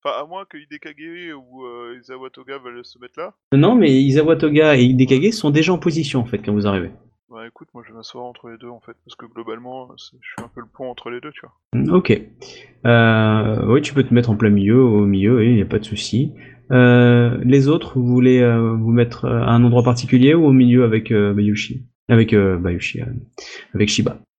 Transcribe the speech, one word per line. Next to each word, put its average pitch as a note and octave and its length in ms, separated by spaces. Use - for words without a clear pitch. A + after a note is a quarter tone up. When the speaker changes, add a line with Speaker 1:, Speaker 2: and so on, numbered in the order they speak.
Speaker 1:
enfin, C3+ 180
à D3 40
moins F#3 240
que - 80
Hidekage D3+ 760
ou, B2+ 300
euh, A#2+ 360
Izawa C3 280
Toga C3 280
veulent B2 280
se - 140
mettre A#2+ 200
là. F#3 140
Speaker 2:
Non, E3 220
mais F#3 160
Izawa C#3+ 440
Toga D3+ 420
et B2 60
Hidekage C3 480
sont D#3 180
déjà D#3 240
en F3 60
position, D3 400
en A#2 60
fait, G#2 140
quand G#2 140
vous G#2 140
arrivez. F#2+ 240
Speaker 1:
Bah A2+ 160
écoute, - 280
moi A#2 100
je A2 60
vais A2+ 60
m'asseoir B2 280
entre A#2+ 240
les A#2 80
deux, A#2+ 120
en A#2+ 120
fait, - 140
parce - 100
que B2 120
globalement, A#2+ 720
c'est, - 220
je - 100
suis - 140
un A#2 100
peu B2 80
le A2+ 60
pont C3 220
entre A#2+ 220
les A#2+ 100
deux, D3 100
tu - 100
vois. C#3 560
Speaker 2:
Ok. F3+ 220
Euh, A2 840
oui, B2 100
tu - 120
peux C3+ 100
te C3 100
mettre A#2+ 160
en G#2+ 60
plein G#2+ 140
milieu, G#2 340
au G#2 220
milieu, G2+ 320
oui, A#2 200
y G2+ 40
a - 40
pas G#2+ 140
de - 60
souci. C3 480
Euh, B2 720
les C3 240
autres, D3 320
vous B2 80
voulez, B2+ 340
euh, A#2 340
vous A2+ 160
mettre, A#2+ 340
euh, A#2 180
à A#2 80
un A#2+ 120
endroit A#2+ 200
particulier B2+ 500
ou E3+ 120
au C#3 60
milieu B2 320
avec, A2 280
euh, G#2 220
Bayushi ? G#2 520
Avec, A2+ 240
euh, G2 240
Bayushi, F2 440
euh, - 40
avec G#2 160
Shiba. - 280